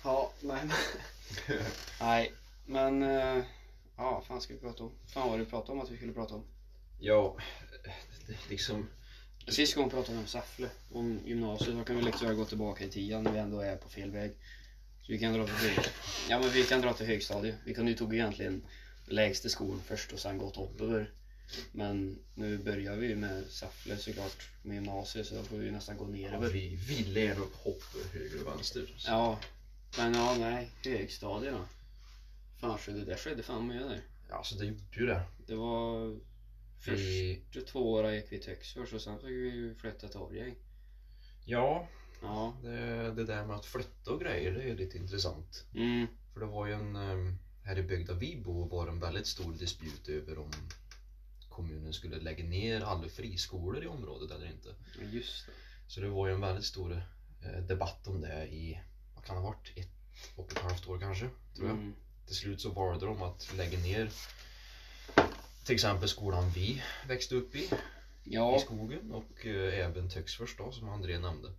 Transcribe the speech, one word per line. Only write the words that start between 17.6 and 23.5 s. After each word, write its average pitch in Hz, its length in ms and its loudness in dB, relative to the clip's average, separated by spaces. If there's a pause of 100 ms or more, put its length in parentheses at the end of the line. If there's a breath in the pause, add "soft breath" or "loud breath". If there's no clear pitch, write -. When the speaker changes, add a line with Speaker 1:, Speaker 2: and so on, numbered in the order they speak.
Speaker 1:
Vi - 80 -2
kunde 113 180 6
ju 110 60 4
tog 113 160 2
egentligen 101 520 2 (420 loud breath)
lägst 104 380 6
i - 40 2
skolan 92 360 0
först - 260 -4
och - 80 -6
sen 98 180 0
gått 98 200 -2
upp 98 240 -4
över. 110 320 2 (580 loud breath)
Men 98 480 0 (160)
nu 107 220 0
börjar 98 380 0
vi 117 120 0
ju 107 80 2
med 95 300 -2
Säffle - 520 -6